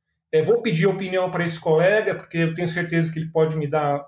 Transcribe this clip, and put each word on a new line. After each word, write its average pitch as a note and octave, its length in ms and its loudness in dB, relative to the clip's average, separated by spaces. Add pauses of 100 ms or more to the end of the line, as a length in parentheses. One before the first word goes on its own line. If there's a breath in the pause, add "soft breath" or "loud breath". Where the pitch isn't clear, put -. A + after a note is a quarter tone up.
(320)
é, D#3 100 4
vou - 220 2
pedir F#3 240 2
opinião F#3 420 -2
pra E3+ 160 -2
esse E3 140 -6
colega, F#3 560 2
porque - 240 -6
eu D#3+ 160 0
tenho F3 120 -2
certeza E3 440 -2
que D#3+ 80 -8
ele D#3+ 120 -6
pode D#3+ 240 2
me D3+ 120 -4
dar C#3+ 400 -2